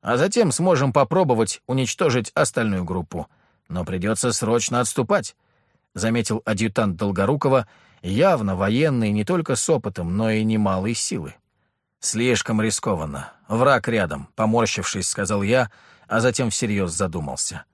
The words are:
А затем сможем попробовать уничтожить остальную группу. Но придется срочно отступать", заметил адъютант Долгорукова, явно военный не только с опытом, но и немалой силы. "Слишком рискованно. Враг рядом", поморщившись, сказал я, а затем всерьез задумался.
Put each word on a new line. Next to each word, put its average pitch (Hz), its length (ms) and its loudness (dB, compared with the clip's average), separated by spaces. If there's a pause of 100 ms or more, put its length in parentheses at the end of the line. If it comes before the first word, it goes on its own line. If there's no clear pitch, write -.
А 117 160 0
затем 196 340 2
сможем 147 400 2
попробовать 135 760 2
уничтожить 127 640 0
остальную 107 500 0
группу. 85 440 -6 (420)
Но 87 160 -4
придется 101 480 -2
срочно 120 480 0
отступать", - 540 0 (580)
заметил 113 500 -2
адъютант 104 540 0
Долгорукова, 110 720 0 (340)
явно 107 540 2
военный 113 560 2
не 104 120 0
только 160 320 0
с - 140 -4
опытом, 95 480 -2
но 110 120 0
и 110 140 0
немалой 107 520 0
силы. - 400 -8 (680)
"Слишком 113 600 0
рискованно. 80 720 -4 (160)
Враг 120 400 2
рядом", 87 480 -2
поморщившись, 110 720 0
сказал 101 360 -2
я, 117 280 2 (380)
а 110 100 0
затем 120 300 0
всерьез 101 420 -2
задумался. 80 720 -4 (100)